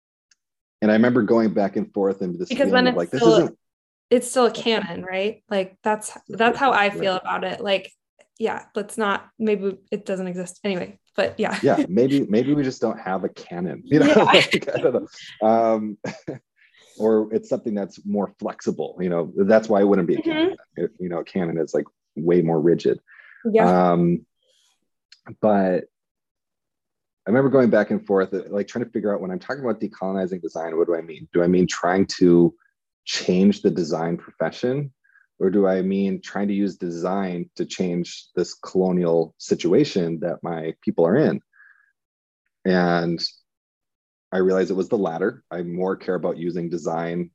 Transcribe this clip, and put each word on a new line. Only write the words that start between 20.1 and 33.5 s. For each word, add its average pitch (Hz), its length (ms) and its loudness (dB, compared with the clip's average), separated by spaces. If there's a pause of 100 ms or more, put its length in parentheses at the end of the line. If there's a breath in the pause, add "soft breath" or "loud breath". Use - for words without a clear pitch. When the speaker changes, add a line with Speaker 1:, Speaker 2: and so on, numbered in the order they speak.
Speaker 1:
a - 20 -2
Speaker 2:
Mm-hmm. 330 120 -4
Speaker 1:
canon. 320 260 0 (200)
It, - 220 -6
you 185 100 -8
know, 85 120 -6
a 78 40 -6
canon 85 320 -4
is, 78 160 -4
like, 73 140 -2 (300)
way 87 260 4
more 82 180 2
rigid. 78 400 2 (500 loud breath)
Speaker 2:
Yeah. 180 420 4
Speaker 1:
Um, - 340 2 (1120)
but 95 440 2 (1400)
I - 40 -2
remember 135 180 4
going 123 220 4
back 104 200 4
and 104 160 -4
forth, 95 280 0
uh, 92 140 -4
like, 101 180 -4
trying 120 180 -8
to 117 60 -10
figure 104 240 -2
out 98 60 -4
when 92 100 -8
I'm 92 80 -6
talking 131 260 -10
about 107 160 -4
decolonizing 95 640 -4
design, 82 340 -6
what 82 120 2
do 85 60 0
I 82 60 -2
mean? 80 320 -14
Do 87 100 2
I 87 40 2
mean 90 200 4
trying 92 400 0 (120)
to 87 360 6 (520)
change 95 560 2